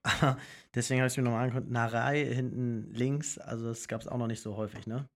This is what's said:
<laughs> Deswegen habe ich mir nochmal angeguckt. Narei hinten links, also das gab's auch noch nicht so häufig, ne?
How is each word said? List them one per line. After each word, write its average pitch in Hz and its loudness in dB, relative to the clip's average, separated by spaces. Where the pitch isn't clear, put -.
<laughs> 131 4
Deswegen 127 4
habe 127 4
ich 127 -2
mir 131 4
nochmal 117 2
angeguckt. 127 -2
Narei 120 2
hinten 123 0
links, 135 0
also 117 -6
das 117 -6
gab's 113 -6
auch 127 -4
noch 120 0
nicht 113 -4
so 107 -6
häufig, 107 -6
ne? 127 -4